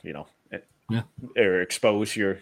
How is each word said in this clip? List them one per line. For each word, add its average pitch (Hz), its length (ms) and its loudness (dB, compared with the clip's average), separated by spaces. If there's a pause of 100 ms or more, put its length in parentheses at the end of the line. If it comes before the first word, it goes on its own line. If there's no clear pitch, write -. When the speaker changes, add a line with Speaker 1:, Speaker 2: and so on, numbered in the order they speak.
Speaker 1:
you - 100 -12
know, 73 140 -14 (240)
eh, - 80 -12 (300)
Speaker 2:
Yeah. 117 140 -2 (340)
Speaker 1:
or 92 240 4
expose 104 540 0
your, 98 260 0